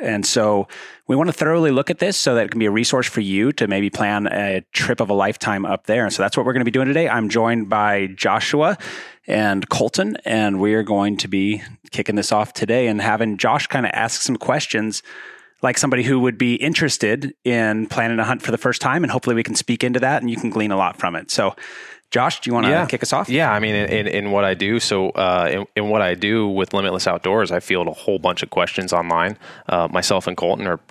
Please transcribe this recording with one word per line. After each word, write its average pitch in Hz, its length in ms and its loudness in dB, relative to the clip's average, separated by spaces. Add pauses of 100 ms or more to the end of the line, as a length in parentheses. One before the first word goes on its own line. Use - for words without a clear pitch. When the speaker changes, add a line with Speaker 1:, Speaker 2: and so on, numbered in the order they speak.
Speaker 1:
And 110 240 -2
so 107 420 2 (400)
we 131 80 2
wanna 160 160 2
thoroughly 160 400 2
look 131 180 0
at 180 100 0
this 190 180 0
so 127 180 2
that 110 120 2
it - 40 -8
can 117 80 -4
be 110 60 4
a 104 60 4
resource 120 360 2
for - 140 -2
you 101 320 2
to - 120 0
maybe 98 240 2
plan 104 380 0
a 95 340 -2 (120)
trip - 260 0
of 98 100 0
a 104 40 2
lifetime 98 520 0
up 95 220 -2
there. 117 160 2
And 101 80 0
so - 100 -2
that's 101 140 0
what 123 100 2
we're 127 60 0
gonna 123 140 2
be 117 60 0
doing 131 180 0
today. 156 180 2
I'm 113 220 0
joined 113 400 0
by 104 380 2
Joshua 113 720 0 (480)
and 101 440 0
Colton, 190 560 -2
and 107 340 0
we 104 140 2
are 110 100 2
going 101 320 0
to - 140 -6
be 101 320 -2 (300)
kicking 104 240 -2
this 101 180 0
off 107 180 0
today 120 360 0
and 107 120 0
having 107 380 0
Josh 123 300 0
kinda 120 300 0
ask 113 240 -2
some 127 140 -2
questions 110 680 -2 (600)
like 123 160 2
somebody 127 260 2
who 131 160 2
would 123 180 2
be 120 180 2
interested 139 800 0 (120)
in 110 420 2
planning 117 320 0
a 110 60 2
hunt 123 160 0
for - 100 -4
the 113 60 0
first - 240 0
time. 139 240 2
And 156 80 -2
hopefully 127 240 0
we 117 60 0
can 110 120 -4
speak - 260 -2
into 123 200 0
that 131 200 2
and 120 80 -2
you 113 60 -4
can 113 140 -4
glean 107 240 -2
a 95 40 0
lot 90 200 0
from 87 180 -2
it. 82 160 -8
So 98 240 0 (540)
Josh, 131 300 0
do - 100 -8
you 120 40 0
wanna 117 160 2
Speaker 2:
Yeah. 165 160 2
Speaker 1:
kick 131 180 -4
us - 80 -2
off? 170 160 0
Speaker 2:
Yeah, 135 240 2
I 104 80 2
mean, 107 160 0
in, 104 140 0
in, 104 180 0
in 101 240 -2
what 101 140 4
I 95 80 2
do, 98 260 0
so, 95 300 0
uh, 90 420 2
in, 98 140 -2 (100)
in 104 140 -2
what 107 120 2
I 90 120 2
do 104 340 0
with 98 260 -2
Limitless 95 320 0
Outdoors, 92 460 0
I 87 80 0
field 87 300 -2
a - 20 -8
whole 98 260 -2
bunch 90 260 -2
of - 60 -10
questions 90 440 -2
online. 85 440 0 (300)
Uh, 85 240 2
myself 92 340 0
and 90 120 -4
Colton 87 300 -2
are 85 120 -2 (120)